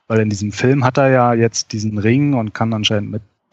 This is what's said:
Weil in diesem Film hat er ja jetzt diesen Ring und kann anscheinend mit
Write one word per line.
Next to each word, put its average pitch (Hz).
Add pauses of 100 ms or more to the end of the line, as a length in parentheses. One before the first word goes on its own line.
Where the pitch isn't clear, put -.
Weil 110
in 110
diesem 104
Film 131
hat 127
er 135
ja 123
jetzt 113
diesen 107
Ring 131
und 110
kann 113
anscheinend 107
mit 110 (300)